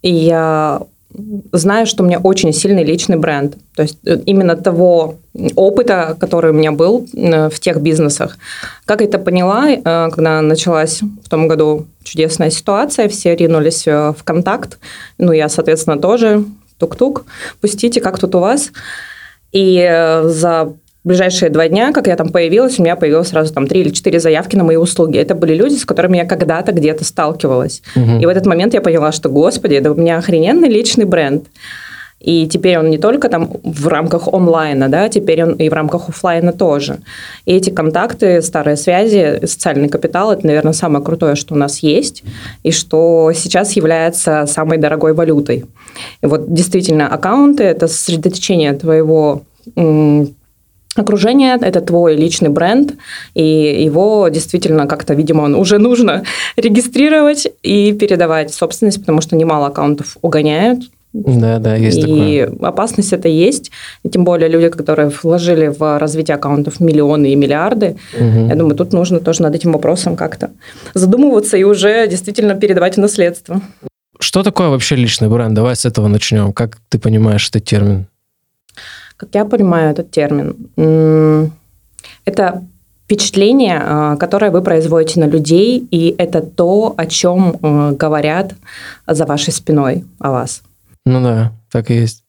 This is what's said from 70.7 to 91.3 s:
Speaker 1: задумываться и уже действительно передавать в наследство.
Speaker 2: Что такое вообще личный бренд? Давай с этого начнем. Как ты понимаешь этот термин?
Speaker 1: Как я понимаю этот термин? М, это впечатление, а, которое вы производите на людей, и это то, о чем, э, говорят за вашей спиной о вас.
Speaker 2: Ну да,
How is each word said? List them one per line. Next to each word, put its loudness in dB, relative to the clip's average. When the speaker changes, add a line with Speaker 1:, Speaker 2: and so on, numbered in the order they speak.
Speaker 1:
задумываться 2
и 4
уже 2
действительно -2
передавать 0
в 2
наследство. -2
Speaker 2:
Что -2
такое 0
вообще 0
личный 0
бренд? 0
Давай 2
с -6
этого 0
начнем. 0
Как -6
ты -2
понимаешь 2
этот -2
термин? 0
Speaker 1:
Как -18
я 0
понимаю 2
этот -6
термин? -2
М, 2
это -2
впечатление, 2
а, 0
которое 0
вы 2
производите 0
на 2
людей, 0
и 0
это -2
то, 0
о -4
чем, 0
э, 0
говорят -2
за 0
вашей -4
спиной -2
о -4
вас. -6
Speaker 2:
Ну 2
да, 0